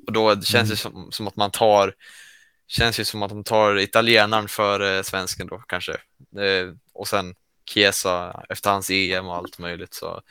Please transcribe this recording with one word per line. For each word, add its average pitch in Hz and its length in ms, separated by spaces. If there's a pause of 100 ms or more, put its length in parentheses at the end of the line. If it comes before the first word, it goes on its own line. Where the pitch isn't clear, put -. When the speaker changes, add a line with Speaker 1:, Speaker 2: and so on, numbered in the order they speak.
Speaker 1:
Och 101 60
då 107 280
känns 113 300
det 107 160
Speaker 2:
Mm. - 160
Speaker 1:
som, - 100
som 104 160
att - 80
man 104 140
tar, 104 440 (760)
känns 113 320
ju 107 40
som 107 180
att 101 80
de 104 140
tar 107 340
italienaren 107 720
för, 101 480
eh, 95 60
svensken 95 440
då, 92 220
kanske. 90 240
Eh, 95 800 (220)
och 101 140
sen 92 260 (360)
Chiesa 92 800
efter 98 220
hans 98 200
E 95 240
M 92 120
och 87 100
allt 90 220
möjligt, 87 360
så. 85 360